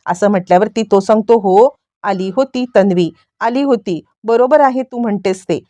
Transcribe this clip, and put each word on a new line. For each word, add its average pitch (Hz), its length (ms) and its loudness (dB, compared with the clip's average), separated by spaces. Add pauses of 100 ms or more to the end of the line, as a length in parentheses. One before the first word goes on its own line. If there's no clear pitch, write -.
असं 190 220 -2
म्हटल्यावरती 196 540 0
तो 196 180 0
सांगतो, 220 380 2
"हो, 202 380 2 (260)
आली 190 340 -6
होती 262 280 -4 (120)
तन्वी, 180 340 2 (300)
आली 240 220 -2
होती, 233 420 -4 (200)
बरोबर 247 360 2
आहे 262 220 0
तू 254 160 -14
म्हणतेस 202 460 -4
ते" 151 260 -6